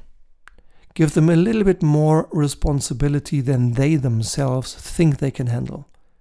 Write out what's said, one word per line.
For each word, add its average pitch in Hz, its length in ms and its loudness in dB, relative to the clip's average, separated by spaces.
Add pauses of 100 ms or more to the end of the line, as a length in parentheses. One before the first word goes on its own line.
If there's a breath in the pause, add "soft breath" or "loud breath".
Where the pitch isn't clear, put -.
(920)
Give 160 200 2
them 160 160 4
a 170 60 4
little 208 300 2
bit 180 180 2
more 156 480 2
responsibility 143 1080 -2
than 123 320 0
they 139 240 2
themselves 127 800 -2
think 156 420 0
they 139 140 -2
can 127 160 -6
handle, 131 420 -6 (320)